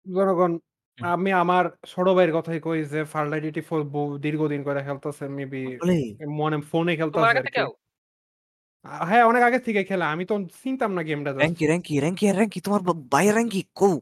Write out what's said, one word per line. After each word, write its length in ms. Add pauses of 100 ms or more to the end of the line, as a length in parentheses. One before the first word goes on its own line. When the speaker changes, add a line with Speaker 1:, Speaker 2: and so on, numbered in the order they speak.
Speaker 1:
জনগণ, 440
Speaker 2:
হুম। 520
Speaker 1:
আমি 280
আমার 320 (220)
ছোট 220
ভাইয়ের 260
কথাই 260
কই 240
যে 200
ফারলাইট 400
এইটটি 160
ফোর 220
বউ 360
দীর্ঘদিন 440
করে 200
খেলতেছে, 420
maybe 500
Speaker 2:
আসলেই? 440 (100)
Speaker 1:
মনে, 320
ফোনে 360
Speaker 3:
তোমার 0
Speaker 1:
খেলতেছে 300
Speaker 3:
আগে 120
Speaker 1:
আর 60
কি। 60
Speaker 3:
থেকেও? 220 (1080)
Speaker 1:
আ, 220
হ্যাঁ, 200
অনেক 180
আগে 160
থেকে 260
খেলে। 200
আমি 200
তো 200 (180)
চিনতাম 300
না 100
গেমটা 280
just। 120
Speaker 2:
র্যাঙ্কি, 240
র্যাঙ্কি, 340
র্যাঙ্কি, 320
র্যাঙ্কি, 280
তোমার 200
ব-, 320
ভাইয়ের 220
র্যাঙ্কি 300 (100)
কও? 280